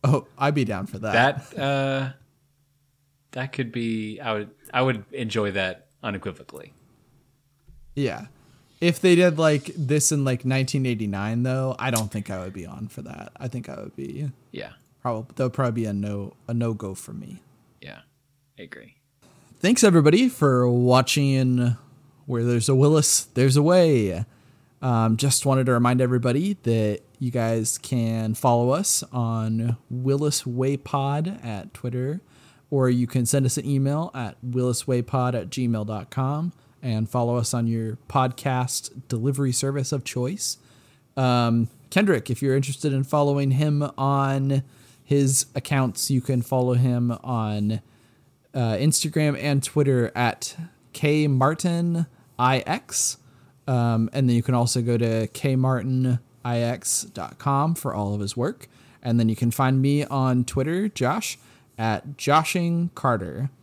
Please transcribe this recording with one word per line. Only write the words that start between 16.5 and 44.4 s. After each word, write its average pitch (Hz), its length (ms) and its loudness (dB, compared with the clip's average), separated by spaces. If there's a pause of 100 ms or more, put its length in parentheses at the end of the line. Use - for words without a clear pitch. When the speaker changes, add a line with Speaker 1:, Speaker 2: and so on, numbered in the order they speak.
Speaker 1:
no-go 110 400 -4
for - 180 -16
me. - 300 -16 (380)
Speaker 2:
Yeah, - 200 -18 (580)
I - 40 -20
agree. - 340 -20 (600)
Speaker 1:
Thanks, 226 240 2
everybody, 175 460 6
for 127 420 2
watching 127 1080 2 (500)
Where 120 180 -2
There's 120 240 2
a 135 60 4
Willis, 143 580 4
There's 131 240 4
a 147 60 6
Way. 139 640 4 (560)
Um, 113 340 2
just 139 300 0
wanted 131 200 4
to 131 60 4
remind 123 300 4
everybody 127 640 0
that 110 360 0 (180)
you 127 120 -4
guys 113 480 -2
can 113 560 -2
follow 120 360 2
us 165 400 0
on 113 680 -2 (100)
Willis 135 580 -2
Way 131 300 -2
Pod 143 680 -4
at 104 300 -10
Twitter, 127 480 -6 (500)
or 131 200 4
you 123 160 2
can 123 180 0
send 135 220 2
us 123 100 0
an - 80 -6
email 143 500 0
at 120 280 -8
willis 123 440 -2
way 127 140 2
pod 123 340 -2
at 117 140 -4
gmail 117 380 -2
dot 107 240 -8
com 147 420 -2 (300)
and 110 260 -2
follow 120 280 0
us 120 180 -2
on 117 120 0
your 113 300 -4 (120)
podcast 127 840 -2 (180)
delivery 131 440 -2
service 135 400 -2
of 139 120 -4
choice. 131 540 -6 (580)
Um, 120 520 2 (220)
Kendrick, 190 380 2
if 120 140 -4
you're 135 120 2
interested 135 380 -2
in 135 120 0
following 143 480 2
him 147 300 2 (140)
on 135 640 0 (400)